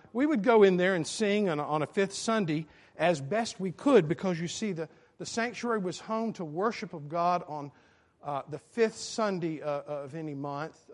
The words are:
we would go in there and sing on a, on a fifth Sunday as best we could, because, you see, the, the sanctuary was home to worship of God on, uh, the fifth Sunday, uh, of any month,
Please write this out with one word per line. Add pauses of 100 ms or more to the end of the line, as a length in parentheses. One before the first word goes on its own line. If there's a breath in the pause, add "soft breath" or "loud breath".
(140 loud breath)
we
would
go
in
there
and
sing
on
a,
on
a
fifth
Sunday (320 soft breath)
as
best
we
could,
because,
you
see,
the, (300 soft breath)
the
sanctuary
was
home
to
worship
of
God
on, (500 soft breath)
uh,
the
fifth
Sunday,
uh,
of
any
month, (160)